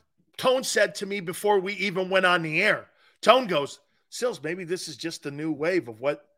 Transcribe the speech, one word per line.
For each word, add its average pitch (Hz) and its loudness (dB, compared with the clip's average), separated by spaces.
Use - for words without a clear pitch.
Tone 254 2
said 202 0
to 202 -8
me 202 -4
before 196 2
we 190 -2
even 185 -2
went 190 2
on 175 4
the 156 0
air? 170 0
Tone 247 6
goes, 147 -2
"Sills, 214 -6
maybe 180 -6
this 170 -6
is 156 -12
just 160 -10
a 147 -6
new 151 -6
wave 156 0
of 110 -14
what 147 -2